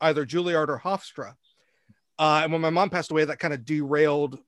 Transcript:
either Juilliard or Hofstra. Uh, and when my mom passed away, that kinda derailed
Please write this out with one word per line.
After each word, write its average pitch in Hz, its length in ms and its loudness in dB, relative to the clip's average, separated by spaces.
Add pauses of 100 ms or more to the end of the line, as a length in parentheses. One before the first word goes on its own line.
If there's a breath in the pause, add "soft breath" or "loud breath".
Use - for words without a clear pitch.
either 151 240 2
Juilliard 160 420 -2
or 135 120 -4
Hofstra. 147 560 -8 (840)
Uh, 151 240 4
and 156 80 -2
when 165 100 0
my 160 80 2
mom 175 200 2
passed 165 220 -4
away, 156 120 2
that 143 160 -2
kinda 147 180 -2
derailed 147 920 0